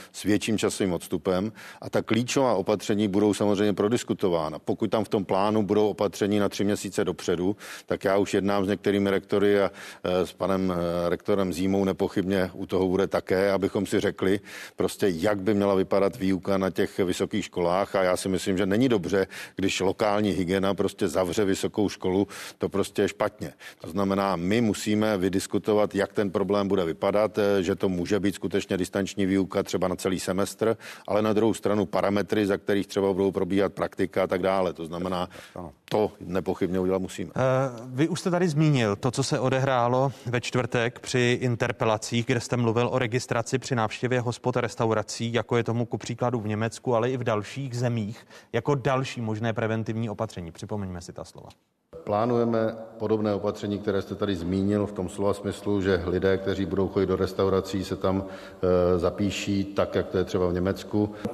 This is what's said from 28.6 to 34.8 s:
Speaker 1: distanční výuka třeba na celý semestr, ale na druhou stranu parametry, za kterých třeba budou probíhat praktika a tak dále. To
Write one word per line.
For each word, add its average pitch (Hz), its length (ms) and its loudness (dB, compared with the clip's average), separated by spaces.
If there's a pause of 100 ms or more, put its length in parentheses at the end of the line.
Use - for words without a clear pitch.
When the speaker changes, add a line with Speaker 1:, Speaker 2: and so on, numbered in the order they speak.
Speaker 1:
distanční 95 500 -2
výuka 95 360 2
třeba 92 260 -2
na 90 80 -2
celý 92 240 -2
semestr, 101 560 -2 (320)
ale 104 140 2
na 110 100 2
druhou 107 220 4
stranu 101 320 0
parametry, 101 600 0
za 98 100 2
kterých 101 300 -2
třeba 98 260 0
budou 98 200 2
probíhat 95 400 0
praktika 90 500 -2
a 92 40 2
tak 90 160 0
dále. 95 300 2
To 82 140 -10